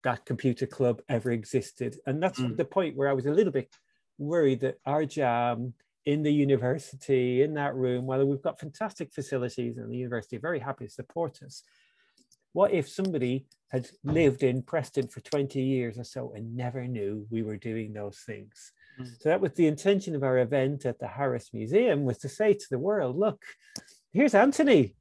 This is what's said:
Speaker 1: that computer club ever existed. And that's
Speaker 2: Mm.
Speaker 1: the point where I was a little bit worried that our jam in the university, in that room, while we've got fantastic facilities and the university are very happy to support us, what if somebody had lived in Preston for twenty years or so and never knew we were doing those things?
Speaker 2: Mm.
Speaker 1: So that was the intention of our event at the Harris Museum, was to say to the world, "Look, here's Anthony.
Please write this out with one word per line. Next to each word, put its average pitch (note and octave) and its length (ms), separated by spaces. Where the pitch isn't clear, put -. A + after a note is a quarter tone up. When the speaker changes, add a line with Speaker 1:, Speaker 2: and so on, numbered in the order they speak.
Speaker 1:
that B2 200
computer B2+ 420
club A#2+ 420
ever A#2+ 240
existed. A#2 640
And D3 160
that's F#3 180
Speaker 2:
Mm. A#2 160
Speaker 1:
the - 80
point D#3+ 320
where C#3 120
I C#3 60
was B2+ 120
a D3 60
little F#3 200
bit C3+ 160
worried C#3+ 440
that C3+ 160
our D3 180
jam A#2+ 720
in D3 160
the D3 100
university, C3 1080
in D3+ 120
that C#3+ 200
room, B2+ 320
while C3 180
we've C#3 180
got - 180
fantastic D3+ 520
facilities B2 640
and A2+ 140
the A#2+ 60
university A#2+ 400
are - 40
very D#3 200
happy C3+ 260
to - 60
support D3+ 500
us, C3+ 200
what G3+ 200
if E3 160
somebody C3+ 580
had C3 180
lived C#3+ 400
in B2+ 200
Preston C#3 460
for - 120
twenty C#3 420
years B2 360
or A#2+ 60
so B2 280
and A2+ 240
never B2 300
knew G#2 440
we A2+ 120
were G#2+ 140
doing A2 360
those G#2 280
things? G#2 520
Speaker 2:
Mm. B2+ 60
Speaker 1:
So D#3 80
that F#3 120
was F3+ 140
the E3 120
intention F#3+ 480
of C3+ 80
our B2+ 160
event C3+ 480
at A#2+ 140
the A#2 80
Harris B2 440
Museum, C#3+ 520
was A#2+ 140
to C3+ 100
say G#3 260
to G#3 160
the C3 80
world, D#3 380
"Look, G#3 260
here's B3+ 220
Anthony. A#3+ 680